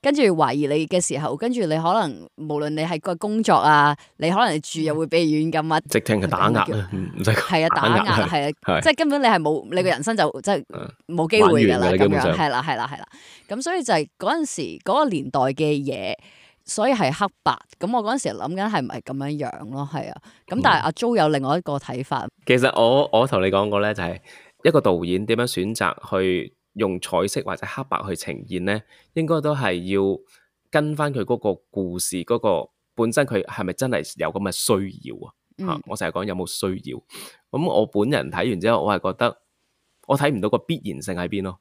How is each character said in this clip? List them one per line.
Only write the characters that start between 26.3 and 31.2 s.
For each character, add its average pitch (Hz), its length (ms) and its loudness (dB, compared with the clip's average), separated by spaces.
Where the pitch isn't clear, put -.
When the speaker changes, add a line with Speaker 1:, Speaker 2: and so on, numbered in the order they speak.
Speaker 2:
用 95 260 -2
彩 92 260 -2
色 - 180 -4
或 92 120 -6
者 - 100 -10
黑 135 220 -10
白 - 200 -4
去 92 60 -4
呈 65 320 -10
現 90 180 -6
呢， 104 160 -2
應 160 120 -2
該 160 140 0
都 147 140 -2
係 123 180 -2
要 98 240 2
跟 151 240 0
返 147 180 -2
佢 120 120 -4